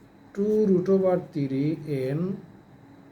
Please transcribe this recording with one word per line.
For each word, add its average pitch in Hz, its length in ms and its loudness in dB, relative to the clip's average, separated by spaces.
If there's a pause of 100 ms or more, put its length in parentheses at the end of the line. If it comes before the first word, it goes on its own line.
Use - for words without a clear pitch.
(340)
two 208 220 0 (140)
root 180 260 2
over 185 220 2 (160)
three 139 380 -2 (460)
n - 20 -4 (920)